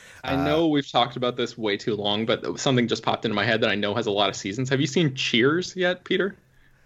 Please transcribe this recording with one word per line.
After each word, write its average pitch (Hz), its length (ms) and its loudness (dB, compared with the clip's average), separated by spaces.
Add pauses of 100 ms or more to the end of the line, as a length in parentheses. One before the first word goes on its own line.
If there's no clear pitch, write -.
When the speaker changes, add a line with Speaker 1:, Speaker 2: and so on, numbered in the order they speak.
(220)
Speaker 1:
I 135 120 -4
Speaker 2:
Uh, 139 100 0
Speaker 1:
know 160 240 2
we've 147 200 0
talked 123 280 2
about 123 200 -2
this 120 220 -4
way 104 200 0
too 107 180 -2
long, 104 300 -2
but - 340 -2
something 123 260 2
just 110 160 -2
popped 113 220 -2
into 110 100 -2
my 101 100 2
head 113 180 0
that 113 80 2
I 98 40 0
know 101 200 -2
has 113 120 -2
a 104 60 0
lot 101 160 2
of 98 80 -4
seasons. 117 320 -6
Have 135 140 0
you - 40 0
seen 151 280 0
Cheers 143 600 0
yet, 180 300 -2
Peter? 185 320 -2 (500)